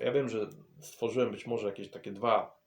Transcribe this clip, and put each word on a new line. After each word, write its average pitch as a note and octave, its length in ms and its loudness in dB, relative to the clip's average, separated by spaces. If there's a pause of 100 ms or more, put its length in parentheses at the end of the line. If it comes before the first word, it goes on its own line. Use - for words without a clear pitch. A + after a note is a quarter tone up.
ja B2+ 120 2
wiem, C3+ 160 2
że A2 200 -2 (320)
stworzyłem A#2 500 0
być G2+ 160 -8
może A2+ 200 0
jakieś G2 240 -6
takie - 220 -10
dwa, G#2+ 540 2